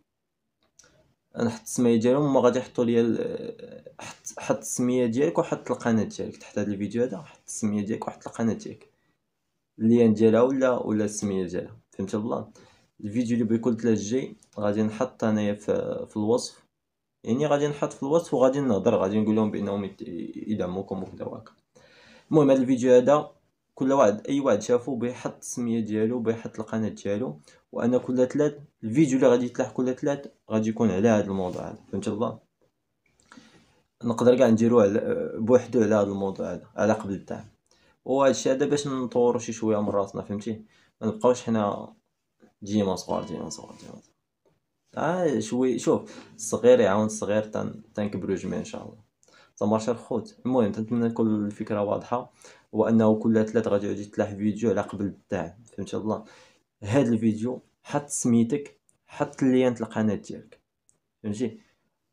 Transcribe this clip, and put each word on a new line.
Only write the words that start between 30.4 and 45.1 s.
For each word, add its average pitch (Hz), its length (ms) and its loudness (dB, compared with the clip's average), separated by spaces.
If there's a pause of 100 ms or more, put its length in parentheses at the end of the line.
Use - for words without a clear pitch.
غادي 110 180 0
يكون 110 220 2
على 95 180 2
هذا 107 160 4
الموضوع 95 440 -4
هذا. - 100 -14 (140)
فهمت 101 160 -6
البلان؟ 113 300 -6 (1700)
نقدر 120 340 6
كاع 127 100 6
نديروه 113 340 6
على، 98 560 0
بوحدو 120 440 4
على 107 120 4
هذا 104 80 4
الموضوع 98 500 -4
هذا، 85 140 -12 (100)
على 104 160 2
قبل 101 200 -4
الدعم. - 320 -10 (600)
وهذا 135 260 2
الشيء 131 220 -2
هذا 135 140 0
باش 143 200 -2
نطوروا 123 540 0
شي 117 120 -10
شويه 107 300 -2
من 104 60 -2
راسنا، 98 340 -4
فهمتي؟ 107 420 -8 (360)
ما 110 60 -4
نبقاوش 123 360 0
حنا 107 520 -4 (680)
ديما 98 340 0
صغار، 90 280 -6
ديما - 240 -10
صغار، - 320 -16
ديما - 200 -20
صغار. - 120 -20 (840)
آه، 156 420 0